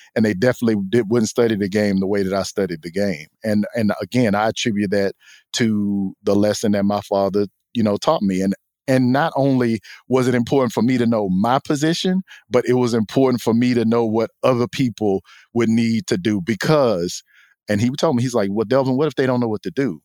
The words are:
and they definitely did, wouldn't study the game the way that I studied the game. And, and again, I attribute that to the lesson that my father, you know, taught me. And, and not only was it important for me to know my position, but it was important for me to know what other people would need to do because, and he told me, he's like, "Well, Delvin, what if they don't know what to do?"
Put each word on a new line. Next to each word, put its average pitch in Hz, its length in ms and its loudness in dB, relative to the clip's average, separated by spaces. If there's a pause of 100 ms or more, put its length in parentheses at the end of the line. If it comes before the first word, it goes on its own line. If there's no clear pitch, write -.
(160)
and 113 100 2
they 104 100 2
definitely 117 400 0 (140)
did, 110 200 0
wouldn't 113 200 0
study 117 260 2
the 98 140 -2
game 101 300 0
the 95 80 -2
way 101 160 -2
that 95 100 -4
I 95 100 -2
studied 87 400 -6
the 87 80 -12
game. 87 360 -4 (160)
And, 104 220 0 (100)
and 107 260 0
again, 110 340 0
I 107 140 0
attribute 104 420 -4
that 98 220 0 (400)
to 101 720 -2
the 101 120 2
lesson 104 380 0
that 101 120 0
my 101 160 -2
father, 98 460 0 (260)
you 117 100 -2
know, 104 140 0
taught 120 240 0
me. 95 200 0
And, 98 140 0 (320)
and 131 260 2
not 139 220 0
only 127 460 0 (260)
was 127 200 2
it 127 80 2
important 123 380 0
for 113 100 0
me 127 160 2
to 120 80 0
know 110 220 0
my 110 360 0
position, 170 560 0 (280)
but 123 180 2
it 120 80 2
was 123 180 0
important 123 480 2
for 117 140 0
me 123 180 2
to 117 120 2
know 117 200 2
what 110 260 -2 (120)
other 123 240 2
people 107 560 -2 (320)
would 113 140 2
need 113 380 0
to 117 100 0
do 101 240 0
because, 107 800 0 (460)
and 104 120 0
he 120 100 2
told 147 260 0
me, 117 60 0
he's 120 120 -2
like, 101 160 0
"Well, 107 140 -2
Delvin, 131 320 0
what 151 100 0
if 139 80 -8
they 135 120 0
don't 127 120 0
know 120 100 -2
what 107 140 -6
to 95 80 -6
do?" 104 340 -4